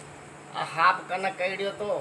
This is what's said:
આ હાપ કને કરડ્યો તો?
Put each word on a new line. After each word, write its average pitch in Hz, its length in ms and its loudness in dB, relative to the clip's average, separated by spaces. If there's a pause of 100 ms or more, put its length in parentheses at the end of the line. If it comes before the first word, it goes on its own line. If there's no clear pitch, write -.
(560)
આ 156 180 -2
હાપ 175 220 8 (120)
કને 185 220 0
કરડ્યો 190 420 -2
તો? 208 180 -4 (100)